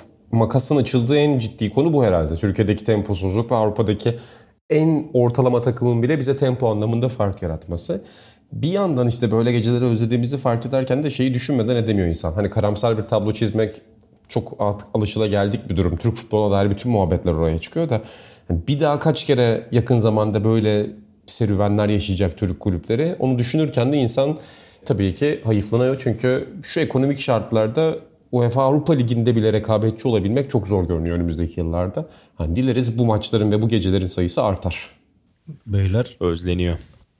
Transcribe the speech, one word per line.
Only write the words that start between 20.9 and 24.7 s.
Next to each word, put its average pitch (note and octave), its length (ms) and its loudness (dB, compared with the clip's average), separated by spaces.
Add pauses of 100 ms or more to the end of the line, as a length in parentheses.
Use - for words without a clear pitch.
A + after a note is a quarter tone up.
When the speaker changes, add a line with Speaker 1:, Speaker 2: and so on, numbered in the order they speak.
Speaker 1:
serüvenler G#2 640 2
yaşayacak G2 480 0
Türk F#2 220 -4
kulüpleri? G#2+ 600 -2
Onu C3 200 0
düşünürken C3 540 0
de D3 40 2
insan C#3 400 0 (480)